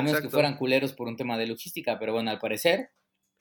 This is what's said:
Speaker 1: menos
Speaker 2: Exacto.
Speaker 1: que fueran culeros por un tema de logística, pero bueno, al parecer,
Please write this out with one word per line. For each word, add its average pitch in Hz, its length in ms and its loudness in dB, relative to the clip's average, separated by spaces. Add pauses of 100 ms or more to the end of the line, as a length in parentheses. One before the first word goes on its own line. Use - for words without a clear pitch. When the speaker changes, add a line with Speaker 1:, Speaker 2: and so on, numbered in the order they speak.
Speaker 1:
menos 151 100 4
Speaker 2:
Exacto. 147 160 2
Speaker 1:
que - 40 -8
fueran 143 240 4
culeros 131 360 2
por 120 160 -8
un 113 80 -8
tema 120 220 -4
de 113 80 0
logística, 113 520 -4
pero 110 140 -2
bueno, 117 180 0
al 107 80 -4
parecer, 170 520 0 (500)